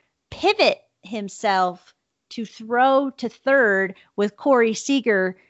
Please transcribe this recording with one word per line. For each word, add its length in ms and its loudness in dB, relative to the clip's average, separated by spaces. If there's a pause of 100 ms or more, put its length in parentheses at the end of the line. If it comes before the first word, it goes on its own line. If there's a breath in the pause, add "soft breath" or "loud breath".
(300)
pivot 520 0 (200)
himself 920 -4 (360)
to 140 -10
throw 760 0
to 100 -6
third 640 0 (220 soft breath)
with 200 -2
Corey 380 2
Seager 600 -2 (140 soft breath)